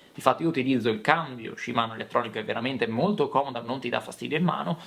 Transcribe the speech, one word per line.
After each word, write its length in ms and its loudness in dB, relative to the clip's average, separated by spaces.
Difatti 300 2
io 60 4
utilizzo 400 2
il 120 0
cambio 560 2
Shimano 380 -2
elettronico, 420 -2
è 80 -4
veramente 420 -2
molto 400 2
comoda, 320 0
non 220 -6
ti 80 -6
dà 100 0
fastidio 380 -6
in 80 2
mano. 420 0